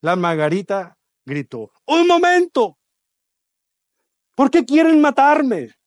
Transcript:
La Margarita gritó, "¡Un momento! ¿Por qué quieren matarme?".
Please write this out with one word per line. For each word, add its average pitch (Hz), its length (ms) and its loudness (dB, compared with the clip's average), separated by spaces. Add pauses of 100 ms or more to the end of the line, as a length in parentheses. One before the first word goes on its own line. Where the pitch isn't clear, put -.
La 170 160 -4
Margarita 175 800 -4 (300)
gritó, 131 440 -12 (160)
"¡Un 330 200 0
momento! 349 720 0 (1600)
¿Por 277 160 0
qué 330 140 2
quieren 311 380 2
matarme?". 269 720 0 (120)